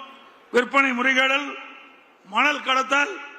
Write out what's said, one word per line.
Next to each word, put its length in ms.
விற்பனை 460
முறைகேடல், 500
மணல் 320
கடத்தல், 460